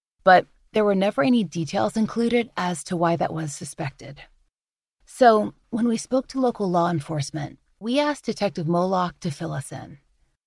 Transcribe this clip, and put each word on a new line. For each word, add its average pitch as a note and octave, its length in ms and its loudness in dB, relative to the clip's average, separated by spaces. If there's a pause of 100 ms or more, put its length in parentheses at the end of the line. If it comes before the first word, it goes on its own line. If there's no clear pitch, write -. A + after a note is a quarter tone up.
(240)
but F#3 220 8 (280)
there G#3+ 120 4
were G3+ 80 4
never G3 300 0
any B3 200 4
details F#3 540 -2
included A#3 580 0
as F3+ 280 -4
to - 120 -6
why E3+ 200 2
that - 180 -2
was D#3+ 220 -6
suspected. - 680 -12 (840)
So, G#3+ 480 4 (160)
when A#3 160 0
we A3+ 100 0
spoke B3+ 300 -4
to C4+ 120 -6
local A#3 300 0
law F3 220 2
enforcement, D3+ 680 -6 (220)
we A#3+ 200 -2
asked D4 260 -2
Detective G3 420 -4
Moloch F3+ 540 0
to E3+ 100 -6
fill D3+ 220 -10
us C#3+ 180 -10
in. - 260 -14 (480)